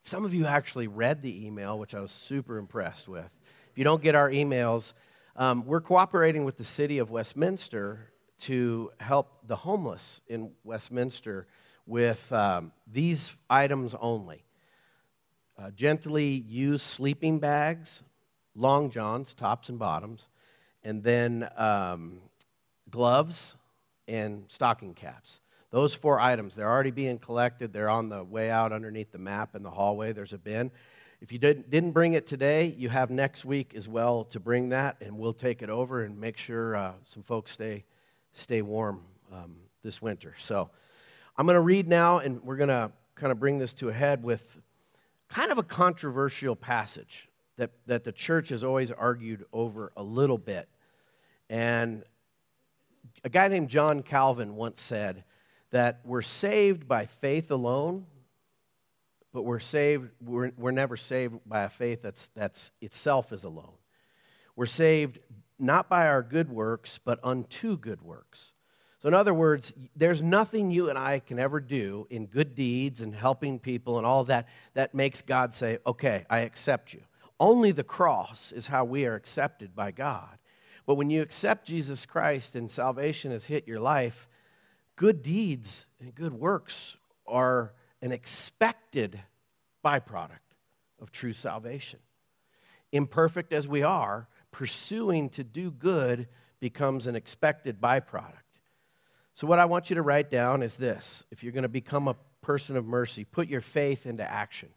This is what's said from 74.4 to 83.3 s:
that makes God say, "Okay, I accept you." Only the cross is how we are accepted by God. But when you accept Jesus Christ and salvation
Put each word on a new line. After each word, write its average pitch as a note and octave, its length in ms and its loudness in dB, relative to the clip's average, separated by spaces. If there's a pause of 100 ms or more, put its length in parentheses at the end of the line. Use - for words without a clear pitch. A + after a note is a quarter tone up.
that C3+ 180 0
makes C3+ 300 0
God B2+ 320 0
say, A2+ 320 -2
"Okay, A#2 420 -2
I A2+ 120 2
accept - 520 -4
you." - 80 -20 (380)
Only A3 320 8
the C#3+ 120 -2
cross - 680 0
is A#2+ 160 -10
how C3 180 2
we C3 220 -2
are A2+ 80 -2
accepted G#2 600 -6
by G2+ 140 -4
God. B2 480 -8 (480)
But C#3 100 4
when C#3+ 140 0
you D#3 140 2
accept G#3 440 -2
Jesus C#3 380 -6
Christ D3 500 -2
and A#2 140 -6
salvation C3 640 -4